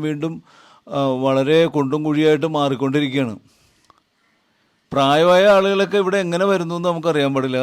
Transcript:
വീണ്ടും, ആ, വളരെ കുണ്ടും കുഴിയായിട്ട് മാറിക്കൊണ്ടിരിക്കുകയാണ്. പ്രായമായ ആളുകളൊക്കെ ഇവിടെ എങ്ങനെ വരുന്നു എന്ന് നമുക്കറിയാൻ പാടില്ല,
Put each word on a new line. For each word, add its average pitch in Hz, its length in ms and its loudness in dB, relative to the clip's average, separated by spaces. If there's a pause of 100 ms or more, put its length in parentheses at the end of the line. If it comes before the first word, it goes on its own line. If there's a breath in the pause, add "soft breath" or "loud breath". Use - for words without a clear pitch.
വീണ്ടും, 151 260 -6 (600 soft breath)
ആ, 139 40 -2 (260)
വളരെ 135 340 2 (160)
കുണ്ടും 147 320 -2
കുഴിയായിട്ട് 151 400 2 (100)
മാറിക്കൊണ്ടിരിക്കുകയാണ്. 135 800 -2 (1600 soft breath)
പ്രായമായ 160 520 4 (140)
ആളുകളൊക്കെ 196 460 0
ഇവിടെ 185 220 0
എങ്ങനെ 175 240 -2
വരുന്നു 175 280 -2
എന്ന് 175 120 -4
നമുക്കറിയാൻ 156 460 -2
പാടില്ല, 131 280 -2